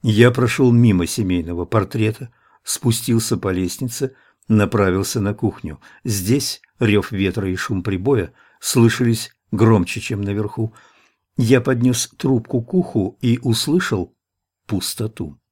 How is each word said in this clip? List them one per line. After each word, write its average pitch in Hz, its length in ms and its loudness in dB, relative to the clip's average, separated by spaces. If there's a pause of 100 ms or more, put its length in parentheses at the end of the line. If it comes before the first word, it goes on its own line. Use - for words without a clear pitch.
Я 117 280 6
прошёл 123 420 2
мимо 104 340 4
семейного 87 580 -4
портрета, 107 640 -2 (340)
спустился 117 720 -2
по 92 160 -4
лестнице, 117 640 -6 (340)
направился 101 720 2
на 101 120 -2
кухню. 80 460 -6 (240)
Здесь 107 580 -2 (160)
рёв 104 360 0
ветра 95 360 -2
и 92 60 -2
шум 92 280 -6
прибоя 98 500 -2 (260)
слышались 117 720 2 (200)
громче, 107 500 2
чем 101 200 -6
наверху. 104 520 -6 (640)
Я 120 240 4
поднёс 123 560 0
трубку 127 440 0
к - 120 -10
уху 127 480 -2
и 123 200 2
услышал 123 720 0 (540)
пустоту. 92 720 -6 (120)